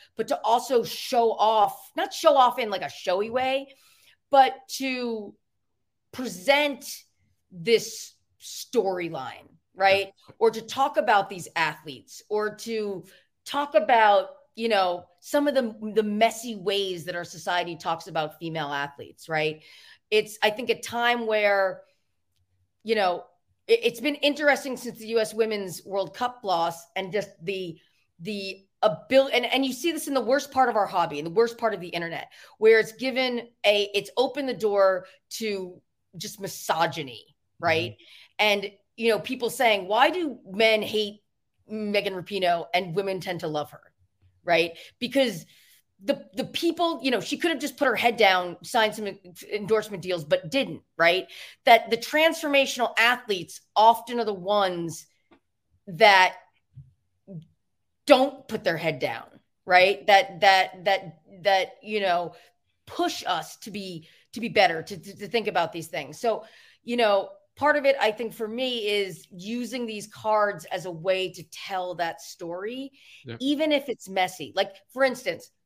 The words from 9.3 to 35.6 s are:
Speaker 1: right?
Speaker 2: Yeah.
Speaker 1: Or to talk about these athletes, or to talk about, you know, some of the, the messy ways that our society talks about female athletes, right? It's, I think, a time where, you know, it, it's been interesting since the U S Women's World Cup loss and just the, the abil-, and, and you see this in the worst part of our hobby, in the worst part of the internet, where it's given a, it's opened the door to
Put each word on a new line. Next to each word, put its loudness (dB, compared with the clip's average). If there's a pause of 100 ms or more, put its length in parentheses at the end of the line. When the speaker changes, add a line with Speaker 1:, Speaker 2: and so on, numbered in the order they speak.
Speaker 1:
right? 4
Speaker 2:
Yeah. -20
Speaker 1:
Or 4
to -6
talk -2
about 2
these -12
athletes, -6
or -2
to -8 (400)
talk -4
about, 4 (260)
you -4
know, 0 (140)
some 0
of 0
the, 0 (180)
the 4
messy -2
ways -4
that -8
our -6
society -4
talks -6
about -6
female -6
athletes, -10
right? -4 (480)
It's, 0
I 4
think, -4
a -4
time -2
where, 2 (1040)
you -2
know, 0 (420)
it, 6
it's 0
been -2
interesting 0
since -10
the -16
U 0
S 0
Women's -4
World -6
Cup -4
loss -2 (140)
and -6
just -4 (140)
the, -8 (420)
the -10 (160)
abil-, 4
and, 2
and 0
you -4
see -2
this -6
in -4
the 2
worst 0
part 2
of -2
our 2
hobby, -2
in -8
the -8
worst 2
part -2
of -8
the -12
internet, -8 (260)
where 8
it's -2
given -4 (180)
a, 4
it's -4
opened -2
the -4
door 2 (260)
to -8 (360)